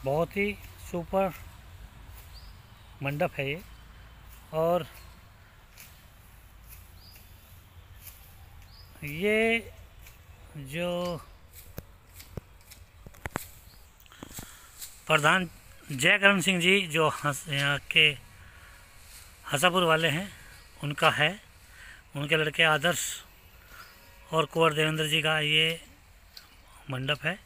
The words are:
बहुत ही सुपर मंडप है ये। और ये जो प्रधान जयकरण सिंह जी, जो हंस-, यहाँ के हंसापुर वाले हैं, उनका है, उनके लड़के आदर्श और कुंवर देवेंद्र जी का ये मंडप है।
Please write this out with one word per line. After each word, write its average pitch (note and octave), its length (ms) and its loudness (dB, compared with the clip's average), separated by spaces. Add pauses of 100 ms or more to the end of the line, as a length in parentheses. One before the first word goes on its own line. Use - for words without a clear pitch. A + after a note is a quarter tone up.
बहुत D3+ 320 2
ही G3+ 200 0 (340)
सुपर F#3 440 0 (1700)
मंडप D3 360 0
है C3+ 100 -4
ये। D#3+ 140 -6 (880)
और E3 340 2 (4000)
ये G#3+ 680 0 (840)
जो F3 600 -4 (4000)
प्रधान D#3+ 440 4 (420)
जयकरण F#3+ 480 6
सिंह F3 200 2
जी, F#3 200 6
जो D#3+ 280 2
हंस-, C#3+ 400 -2
यहाँ C#3+ 300 0 (120)
के D#3 180 6 (1400)
हंसापुर F3 320 4
वाले D#3+ 240 4
हैं, F3+ 240 -2 (520)
उनका D3 260 4
है, D#3+ 300 0 (760)
उनके D3 200 0
लड़के D3+ 260 2
आदर्श D#3 640 2 (1080)
और D#3+ 140 2
कुंवर E3 260 2
देवेंद्र D#3 340 0
जी D3+ 160 0
का D#3 180 2
ये D#3 400 2 (1120)
मंडप C3+ 340 -4
है। F3 220 -2